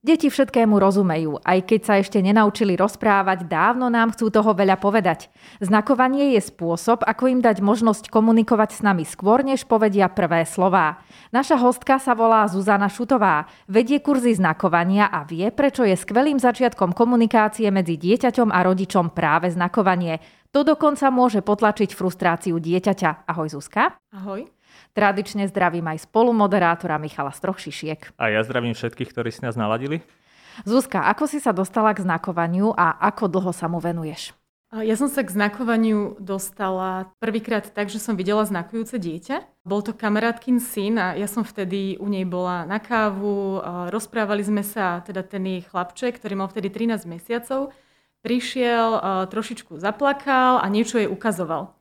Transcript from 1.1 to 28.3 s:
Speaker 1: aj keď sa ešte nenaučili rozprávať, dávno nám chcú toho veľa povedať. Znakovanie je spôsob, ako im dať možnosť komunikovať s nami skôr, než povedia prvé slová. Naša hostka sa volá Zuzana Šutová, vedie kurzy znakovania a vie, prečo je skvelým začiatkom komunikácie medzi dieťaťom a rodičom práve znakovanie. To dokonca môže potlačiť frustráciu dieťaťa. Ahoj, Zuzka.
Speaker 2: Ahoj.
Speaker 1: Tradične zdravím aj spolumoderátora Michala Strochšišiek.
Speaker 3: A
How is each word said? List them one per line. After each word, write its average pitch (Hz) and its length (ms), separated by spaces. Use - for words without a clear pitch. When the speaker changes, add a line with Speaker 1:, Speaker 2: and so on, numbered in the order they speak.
Speaker 1:
aj 185 240
keď 220 160
sa 214 160
ešte 196 240
nenaučili 202 560
rozprávať, 190 720
dávno 240 400
nám 233 240
chcú 220 160
toho 214 240
veľa 190 240
povedať. 202 560
Znakovanie 254 800
je 185 80
spôsob, 170 560
ako 226 240
im 254 160
dať 220 160
možnosť 214 560
komunikovať 220 560
s - 160
nami 185 160
skôr, 214 400
než 269 240
povedia 208 400
prvé 170 400
slová. 180 560
Naša 277 240
hostka 247 400
sa 262 160
volá 226 320
Zuzana 196 400
Šutová, 202 640
vedie 233 320
kurzy 262 400
znakovania 180 720
a 151 160
vie, 170 240
prečo 277 320
je 190 160
skvelým 277 400
začiatkom 233 560
komunikácie 226 800
medzi 170 240
dieťaťom 233 560
a 180 80
rodičom 185 480
práve 160 400
znakovanie. 175 720
To 285 80
dokonca 294 480
môže 247 320
potlačiť 208 560
frustráciu 175 640
dieťaťa. 180 640
Ahoj, 156 320
Zuzka. 240 400
Speaker 2:
Ahoj. 196 320
Speaker 1:
Tradične 202 520
zdravím 170 400
aj 160 200
spolumoderátora 185 920
Michala 147 320
Strochšišiek. - 840
Speaker 3:
A 110 160